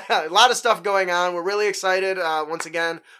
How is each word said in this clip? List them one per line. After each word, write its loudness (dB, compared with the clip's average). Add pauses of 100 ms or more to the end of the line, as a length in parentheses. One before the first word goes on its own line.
a 0
lot 6
of -2
stuff 0
going 0
on. 0
We're -6
really 0
excited. -2
Uh, -2
once -8
again, -4 (180)